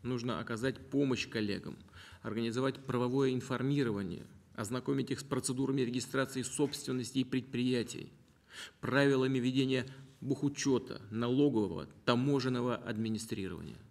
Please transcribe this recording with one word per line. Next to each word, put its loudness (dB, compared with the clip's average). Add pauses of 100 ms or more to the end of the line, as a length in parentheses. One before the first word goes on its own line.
Нужно -2
оказать -2 (140)
помощь 2
коллегам, -2 (460)
организовать -2
правовое 2
информирование, 0 (300)
ознакомить -2
их -2
с -10
процедурами 0
регистрации -2
собственности -2
и 2
предприятий, -2 (680)
правилами 4
ведения 2 (340)
бухучета, 0
налогового, 2 (180)
таможенного 2
администрирования. -4 (140)